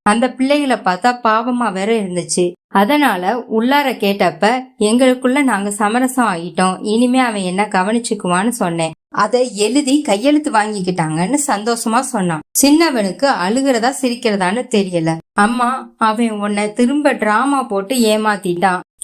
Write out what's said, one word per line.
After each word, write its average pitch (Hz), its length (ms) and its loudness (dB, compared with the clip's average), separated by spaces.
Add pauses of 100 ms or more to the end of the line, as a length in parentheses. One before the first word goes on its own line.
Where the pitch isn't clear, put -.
அந்த 240 300 2
பிள்ளைகளை 269 440 0
பார்த்தா 208 480 0
பாவமா 233 480 0
வேற 202 280 0
இருந்துச்சு. 175 520 -2 (220)
அதனால 214 760 2
உள்ளார 254 420 0
கேட்டப்ப, 202 680 0 (180)
"எங்களுக்குள்ள 254 640 2
நாங்க 208 280 0
சமரசம் 240 560 0
ஆயிட்டோம், 185 560 -2
இனிமே 240 360 2
அவன் 233 220 0
என்ன 190 300 -2
கவனிச்சுக்குவான்னு" 208 800 0
சொன்னேன். 170 420 -2 (240)
அதை 214 420 0
எழுதி 254 460 2
கையெழுத்து 285 480 0
வாங்கிக்கிட்டாங்கன்னு 190 960 0
சந்தோஷமா 226 540 -2
சொன்னான். 185 400 -2 (220)
சின்னவனுக்கு 277 640 2 (200)
அழுகிறதா 247 540 0
சிரிக்கிறதான்னு 220 680 -2
தெரியல. 175 480 0 (160)
"அம்மா, 240 640 0
அவன் 226 340 0
உன்னை 208 420 -4
திரும்ப 277 400 2
டிராமா 247 500 0
போட்டு 202 340 -4
ஏமாத்திட்டான், 202 840 0 (240)